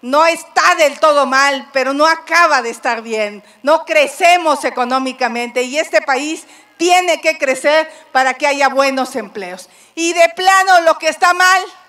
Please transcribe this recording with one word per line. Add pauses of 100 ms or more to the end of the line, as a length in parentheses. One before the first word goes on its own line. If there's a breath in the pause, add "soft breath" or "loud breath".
no
está
del
todo
mal,
pero
no
acaba
de
estar
bien. (200 soft breath)
No
crecemos
económicamente
y
este
país (320 soft breath)
tiene
que
crecer (200 loud breath)
para
que
haya
buenos
empleos. (260 soft breath)
Y
de
plano,
lo
que
está
mal (280)